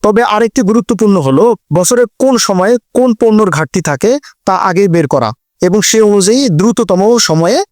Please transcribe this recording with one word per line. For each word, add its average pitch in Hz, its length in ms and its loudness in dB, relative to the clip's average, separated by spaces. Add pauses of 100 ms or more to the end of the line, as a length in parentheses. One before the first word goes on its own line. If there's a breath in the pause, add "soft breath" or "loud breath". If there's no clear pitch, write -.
তবে 208 200 0
আরেকটি 220 400 -2
গুরুত্বপূর্ণ 208 580 0
হলো, 151 360 0 (160)
বছরের 175 340 0 (120)
কোন 262 180 2
সময়ে 196 380 0 (180)
কোন 247 220 0
পণ্যর 214 360 2
ঘাটতি 156 300 -4
থাকে 196 380 -2 (260 loud breath)
তা 190 120 0
আগে 190 320 0
বের 165 180 0
করা 120 260 -2 (300)
এবং 185 200 0
সে - 200 0
অনুযায়ী 208 460 2
দ্রুততম 202 720 0
সময়ে 180 540 0